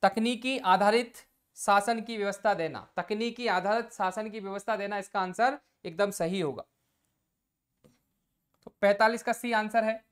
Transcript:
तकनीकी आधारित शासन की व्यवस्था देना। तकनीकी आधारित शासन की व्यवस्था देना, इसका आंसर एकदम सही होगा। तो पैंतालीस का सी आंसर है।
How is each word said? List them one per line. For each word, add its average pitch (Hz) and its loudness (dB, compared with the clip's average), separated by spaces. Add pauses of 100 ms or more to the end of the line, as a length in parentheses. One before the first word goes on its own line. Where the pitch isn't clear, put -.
तकनीकी 240 0
आधारित 202 4 (420)
शासन 208 2
की 226 -8
व्यवस्था 202 0
देना। 160 -4
तकनीकी 233 -4
आधारित 208 0
शासन 214 -4
की 214 -10
व्यवस्था 196 -4
देना, 202 -4
इसका 196 -4
आंसर 226 0 (260)
एकदम 196 0
सही 180 -2
होगा। 151 -2 (2000)
तो - -20 (100)
पैंतालीस 214 4
का 240 0
सी 240 -4
आंसर 220 2
है। 220 -2